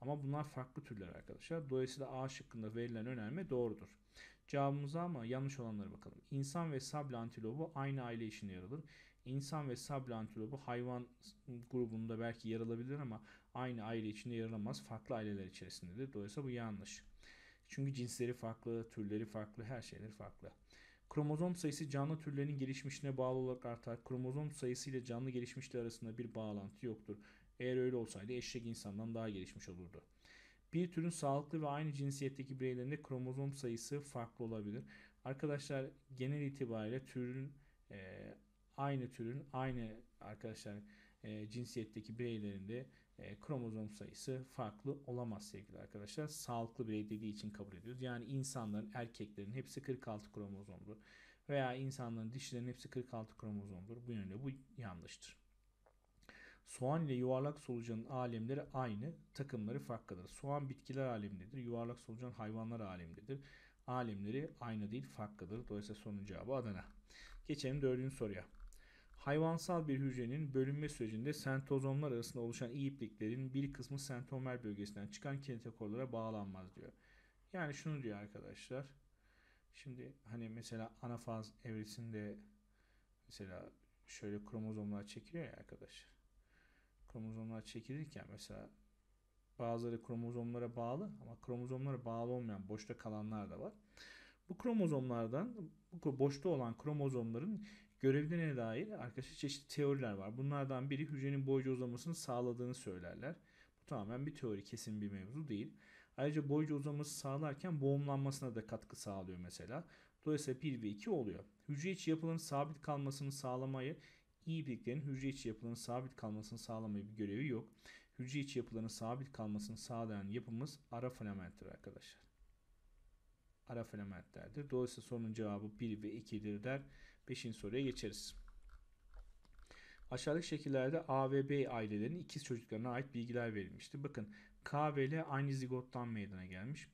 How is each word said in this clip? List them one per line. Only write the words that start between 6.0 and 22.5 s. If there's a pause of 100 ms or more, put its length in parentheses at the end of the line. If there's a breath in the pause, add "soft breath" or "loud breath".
İnsan
ve
sable
antilobu
aynı
aile
içinde
yer
alır. (420 loud breath)
İnsan
ve
sable
antilobu
hayvan (640)
grubunda
belki
yer
alabilir
ama (300 loud breath)
aynı
aile
içinde
yer
alamaz.
Farklı
aileler
içerisindedir.
Dolayısıyla
bu
yanlış. (640 loud breath)
Çünkü
cinsleri
farklı,
türleri
farklı,
her
şeyleri
farklı. (580 loud breath)
Kromozom
sayısı
canlı
türlerinin